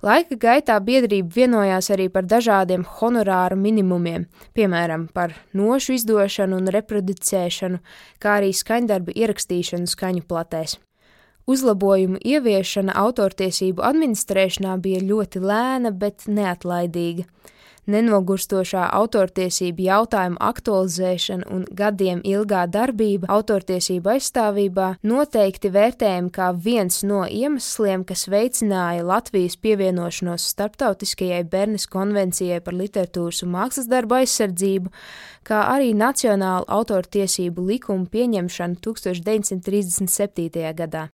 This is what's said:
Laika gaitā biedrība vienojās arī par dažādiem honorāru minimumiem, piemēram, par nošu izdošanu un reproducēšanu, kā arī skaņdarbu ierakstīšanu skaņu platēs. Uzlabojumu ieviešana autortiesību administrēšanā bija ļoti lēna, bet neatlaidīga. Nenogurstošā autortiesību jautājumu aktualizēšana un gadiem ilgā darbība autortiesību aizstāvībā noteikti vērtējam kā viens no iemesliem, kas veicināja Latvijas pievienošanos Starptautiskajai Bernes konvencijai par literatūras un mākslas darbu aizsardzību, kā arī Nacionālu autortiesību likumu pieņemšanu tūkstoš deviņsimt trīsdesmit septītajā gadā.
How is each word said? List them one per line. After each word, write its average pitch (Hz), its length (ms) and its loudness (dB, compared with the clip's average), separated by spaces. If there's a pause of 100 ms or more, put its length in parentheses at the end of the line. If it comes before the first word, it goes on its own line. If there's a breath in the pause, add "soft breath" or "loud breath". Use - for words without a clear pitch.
Laika 262 320 2
gaitā 240 480 4
biedrība 202 480 2
vienojās 208 640 2
arī 185 160 0
par 190 160 0
dažādiem 196 560 2 (160)
honorāru 190 560 2
minimumiem, 180 720 0 (240 loud breath)
piemēram, 170 640 0
par 175 220 -4 (180)
nošu 254 400 2
izdošanu 202 640 2
un 190 160 0
reproducēšanu, 190 1040 -2 (400 loud breath)
kā 208 220 2
arī 196 100 2
skaņdarbu 202 640 -2
ierakstīšanu 180 720 -2
skaņu 180 400 -4
platēs. 165 500 -6 (720 soft breath)
Uzlabojumu 196 760 2
ieviešana 202 720 0
autortiesību 190 880 0
administrēšanā 196 960 0
bija 185 240 -2
ļoti 196 400 -2
lēna, 233 500 0
bet 202 380 -6
neatlaidīga. 175 960 -2 (640 soft breath)
Nenogurstošā 196 960 2 (100)
autortiesību 185 880 0
jautājumu 190 640 2
aktualizēšana 185 1040 -2
un 185 140 -4 (100)
gadiem 190 480 0
ilgā 196 480 0
darbība 202 640 0
autortiesību 190 800 0
aizstāvībā 202 800 0 (100)
noteikti 214 720 2
vērtējam 202 560 2
kā 185 240 0
viens 185 480 0
no 196 240 0
iemesliem, 214 800 -2
kas - 240 -6
veicināja 190 800 0
Latvijas 190 480 0
pievienošanos 180 960 0
Starptautiskajai 196 960 -2
Bernes 202 400 -2
konvencijai 185 720 -2
par 180 160 -8
literatūras 180 640 -4
un 180 160 -4
mākslas 240 320 -4
darbu 247 320 2
aizsardzību, 190 720 0 (560 loud breath)
kā 214 240 2
arī 254 240 2
Nacionālu 202 720 2
autortiesību 185 1040 -2
likumu 196 320 -2
pieņemšanu 180 800 -2
tūkstoš 180 400 -6
deviņsimt 202 400 -2
trīsdesmit 196 480 0
septītajā 165 640 -4
gadā. 160 400 -6